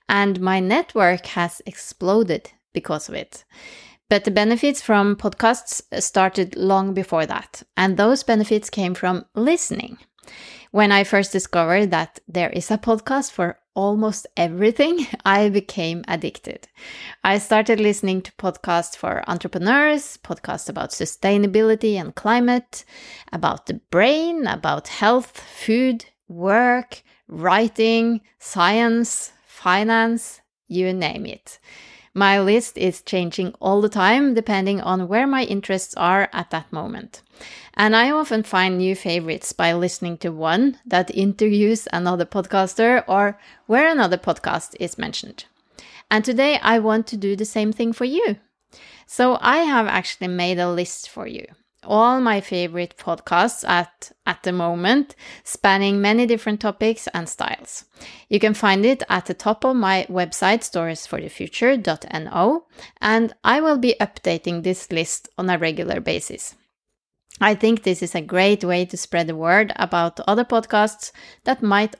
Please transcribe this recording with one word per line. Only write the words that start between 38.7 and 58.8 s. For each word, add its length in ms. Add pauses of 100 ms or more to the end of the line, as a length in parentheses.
new 180
favorites 560
by 220
listening 440
to 120
one 560
that 280
interviews 800
another 320
podcaster 840
or 320 (280)
where 200
another 300
podcast 640
is 160
mentioned. 480 (640)
And 140
today 380
I 160
want 300
to 100
do 180
the 80
same 260
thing 220
for 140
you. 300 (720)
So 360
I 160
have 280
actually 420
made 300
a 140
list 380
for 160
you. 180 (420)
All 340
my 200
favorite 580
podcasts 680
at, 420 (160)
at 160
the 100
moment, 600 (300)
spanning 560
many 260
different 340
topics 540
and 140
styles. 560 (440)
You 120
can 140
find 300